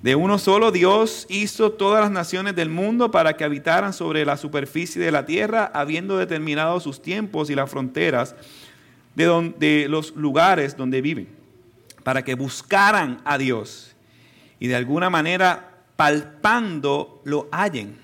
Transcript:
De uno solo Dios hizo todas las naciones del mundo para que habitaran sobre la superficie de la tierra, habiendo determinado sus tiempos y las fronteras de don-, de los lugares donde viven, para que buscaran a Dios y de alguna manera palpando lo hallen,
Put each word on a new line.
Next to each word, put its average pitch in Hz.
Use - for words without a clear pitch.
De 127
uno 190
solo 202
Dios 196
hizo 208
todas 208
las 208
naciones 185
del 165
mundo 220
para 160
que 160
habitaran 160
sobre 156
la 143
superficie 151
de 165
la 143
tierra, 214
habiendo 165
determinado 160
sus 147
tiempos 180
y 143
las 135
fronteras 131
de 156
don-, 170
de 151
los 156
lugares 151
donde 131
viven, 156
para 131
que 131
buscaran 165
a 143
Dios 120
y 123
de 123
alguna 143
manera 175
palpando 151
lo 147
hallen, 160